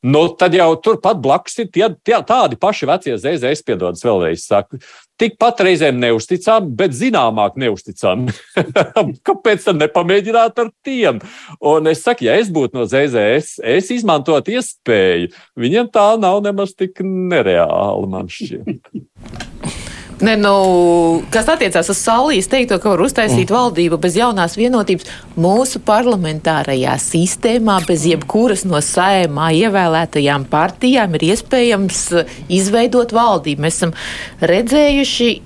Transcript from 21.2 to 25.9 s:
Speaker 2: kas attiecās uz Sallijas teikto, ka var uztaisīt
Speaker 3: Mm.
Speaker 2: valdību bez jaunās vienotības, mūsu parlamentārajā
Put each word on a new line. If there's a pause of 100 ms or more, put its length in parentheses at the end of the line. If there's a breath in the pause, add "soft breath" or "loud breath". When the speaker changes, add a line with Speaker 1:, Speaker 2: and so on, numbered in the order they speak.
Speaker 2:
kas
attiecās
uz
Sallijas
teikto,
ka
var
uztaisīt
Speaker 3:
Mm.
Speaker 2:
valdību
bez
jaunās
vienotības, (240 loud breath)
mūsu
parlamentārajā